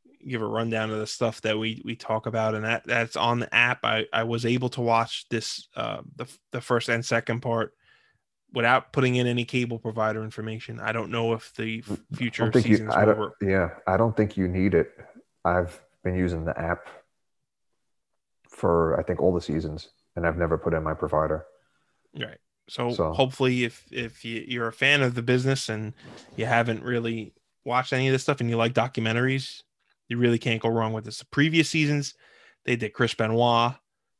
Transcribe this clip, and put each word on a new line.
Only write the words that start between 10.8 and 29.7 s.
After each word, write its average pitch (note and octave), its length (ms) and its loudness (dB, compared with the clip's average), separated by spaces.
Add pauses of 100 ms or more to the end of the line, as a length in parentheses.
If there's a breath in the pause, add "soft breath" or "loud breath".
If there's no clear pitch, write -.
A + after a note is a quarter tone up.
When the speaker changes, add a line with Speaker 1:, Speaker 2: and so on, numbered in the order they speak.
Speaker 1:
I G#2+ 100 -2
don't A2 200 -4
know A#2 200 0
if A2+ 240 -6
the A2+ 240 -6
f-, G2+ 120 -14
Speaker 2:
I G2+ 40 -4
don't - 220 -12
Speaker 1:
future A#2 340 0
Speaker 2:
think A#2 160 6
you, G#2+ 80 8
Speaker 1:
seasons G#2+ 180 0
Speaker 2:
I G2+ 120 6
Speaker 1:
will G#2 80 6
Speaker 2:
don't, G#2+ 80 2
Speaker 1:
work. - 200 -4
Speaker 2:
yeah, F#2+ 280 2 (180)
I F#2 80 4
don't A2+ 220 2
think G#2+ 180 0
you F#2 140 0
need F#2 240 2
it. E2 180 2 (540)
I've F2 340 0 (240)
been F2+ 120 -2
using F2 280 0
the D#2+ 160 -4
app E2+ 280 -4 (1600)
for, E2 500 2
I - 40 -4
think, E2+ 180 -4
all F2 120 4
the F2 80 0
seasons, D#2 480 -6 (280)
and E2+ 100 -2
I've E2 100 0
never D#2+ 200 2
put E2+ 160 -2
in D#2+ 100 -2
my D#2 100 -2
provider. D#2 520 -2 (760)
Speaker 1:
Right. A#2 180 -10 (300)
So A#2+ 260 -4
Speaker 2:
So E2 200 0
Speaker 1:
hopefully C3 500 2
if, - 280 -6
if A#2 340 -10
you, A2+ 220 -8
you're A#2+ 200 -4
a A2+ 60 -6
fan C#3 300 4
of B2 100 2
the A#2+ 80 -2
business B2+ 480 2
and A2 240 -6 (420 loud breath)
you A2 120 -4
haven't A#2 340 2
really A#2 520 -4 (300)
watched B2+ 300 0
any C3 140 2
of C3 40 4
this C3 120 2
stuff C#3+ 180 0
and A#2+ 80 0
you A#2 80 0
like A#2 160 2
documentaries, B2 880 -2 (460)